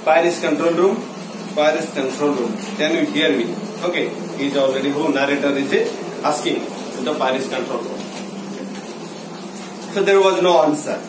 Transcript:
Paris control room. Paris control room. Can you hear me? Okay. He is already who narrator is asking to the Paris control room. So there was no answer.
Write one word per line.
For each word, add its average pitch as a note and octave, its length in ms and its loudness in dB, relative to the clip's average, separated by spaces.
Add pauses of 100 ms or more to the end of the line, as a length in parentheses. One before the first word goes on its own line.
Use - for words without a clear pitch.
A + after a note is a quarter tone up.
Paris E3 380 4
control E3 320 2
room. G3 240 4 (580)
Paris D#3+ 380 2
control C#3 400 0
room. A#2 180 0 (240)
Can D#3 220 0
you D3+ 160 2
hear D#3 240 2
me? A2+ 100 0 (400)
Okay. - 220 -2 (260)
He C#3 120 -2
is C#3 100 0
already C3+ 320 2
who D3 240 0
narrator C#3 500 2
is - 80 -2 (500)
asking - 440 0 (320)
to C3 100 -6
the D3+ 100 -2
Paris B2+ 300 0
control C3 320 -4
room. - 200 -6 (2000)
So G3 80 4
there G3 160 8
was F#3 220 6
no E3+ 220 8
answer. D3 460 0